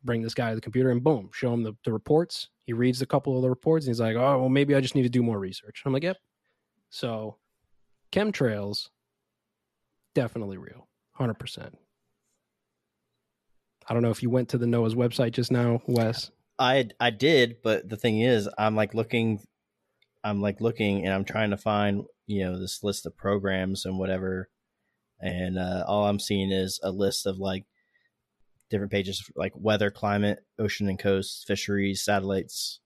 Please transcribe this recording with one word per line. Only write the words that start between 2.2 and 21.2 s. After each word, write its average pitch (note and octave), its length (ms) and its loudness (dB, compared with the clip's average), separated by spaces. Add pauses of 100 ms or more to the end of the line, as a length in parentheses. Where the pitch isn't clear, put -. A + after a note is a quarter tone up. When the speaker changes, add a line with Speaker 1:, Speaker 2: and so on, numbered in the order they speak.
Speaker 1:
He A#2+ 80 -6
reads B2 280 2
a C3 40 -2
couple C3+ 300 0
of B2+ 60 0
the B2+ 80 2
reports, D#3 360 2
and B2+ 40 -2
he's A#2 120 0
like, A2+ 140 0
"Oh, C3 240 4
well, C3 100 2
maybe C#3+ 260 4
I C3+ 60 6
just B2+ 140 -2
need C3+ 80 4
to B2 60 2
do A#2+ 140 2
more A2+ 160 0
research." F#2+ 460 -10
I'm C3+ 80 0
like, C#3 100 0
"Yep." F3+ 140 -2 (720)
So A2 480 -8 (760)
chemtrails, A2 760 -2 (1200)
definitely A2 440 -4
real, - 300 -20 (260)
hundred A#2+ 220 -4
percent. - 400 -14 (2000)
I - 60 -4
don't A#2 100 2
know A#2 80 4
if - 100 -4
you B2 80 0
went B2 200 2
to - 100 0
the A#2+ 80 0
noaa's A#2 260 2
website A#2 380 2
just A#2+ 200 0
now, A#2+ 360 2
Wes. A#2 440 0 (280)
Speaker 2:
I, B2+ 300 4 (100)
I A#2+ 100 4
did, A#2+ 540 4
but A2 260 2
the G#2+ 80 -8
thing A2 240 2
is, A#2 260 4 (100)
I'm, G#2+ 180 2
like, G#2+ 180 2
looking, A2+ 480 0 (840)
I'm, G#2 160 -2
like, G2+ 220 0
looking, G#2 420 0
and F#2+ 100 0
I'm G2 120 -2